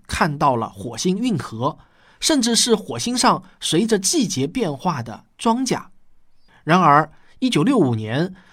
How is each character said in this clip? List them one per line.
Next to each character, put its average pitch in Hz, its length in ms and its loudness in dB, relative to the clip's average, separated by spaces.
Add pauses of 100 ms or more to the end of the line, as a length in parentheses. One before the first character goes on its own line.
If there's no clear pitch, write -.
看 151 300 -2
到 143 180 2
了 113 140 -4
火 117 260 -12
星 180 220 0
运 226 200 -2
河， 120 420 -6 (400)
甚 302 220 2
至 233 140 0
是 226 200 4
火 123 240 -8
星 240 180 -4
上 202 260 2 (160)
随 190 280 0
着 220 100 2
季 214 300 0
节 131 180 -2
变 156 280 -4
化 139 280 -6
的 110 240 -14 (120)
庄 240 280 0
稼。 175 220 -4 (760)
然 165 160 2
而， 156 320 4 (280)
一 254 100 0
九 151 140 2
六 262 140 2
五 131 180 2
年， 123 400 -4 (180)